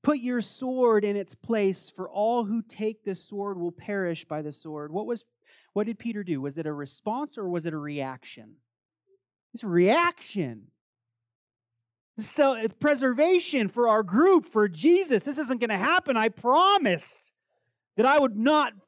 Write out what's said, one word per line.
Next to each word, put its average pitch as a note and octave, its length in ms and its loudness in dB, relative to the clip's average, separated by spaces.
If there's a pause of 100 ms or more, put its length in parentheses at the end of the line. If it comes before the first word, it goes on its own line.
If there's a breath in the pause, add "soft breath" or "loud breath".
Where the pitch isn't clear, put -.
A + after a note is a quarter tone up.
"Put D4+ 200 2
your B3 200 -2
sword B3 640 0
in G3+ 120 -2
its G3 180 -8
place, G3+ 560 -2
for - 180 -12
all A3+ 360 -2
who A3 180 -4
take G#3+ 420 -8
the G3 100 -6
sword G3+ 440 -10
will F3 140 -6
perish F3+ 520 -6
by D#3 160 -8
the D3+ 120 -10
sword." D3+ 380 -14
What G3 140 -6
was, A#3 220 -8 (480 soft breath)
what G#3 100 0
did G#3+ 140 -8
Peter G#3 260 -8
do? D#3+ 160 -4
Was C#3+ 160 -8
it D#3+ 80 -8
a D3+ 80 -6
response G#3+ 640 -8
or G#3 100 -8
was F3 200 -6
it D#3+ 80 -6
a D#3 40 -6
reaction? C3 760 -10 (960)
It's A#3 120 -14
a G#3 40 -6
reaction. F3+ 1000 0 (1500)
So, C4+ 380 0
uh, A3 140 -4 (120)
preservation C#4+ 880 2
for A#3+ 180 0
our G#3+ 160 4
group, B3+ 440 4
for G#3 200 2
Jesus. C4+ 580 2
This C#4 140 -6
isn't B3+ 220 -4
gonna A3 160 -2
happen. C#4+ 400 0
I A3 140 2
promised C#4+ 1000 2 (680)
that A3+ 100 4
I D4 120 6
would B3 180 2
not C4+ 360 2 (160)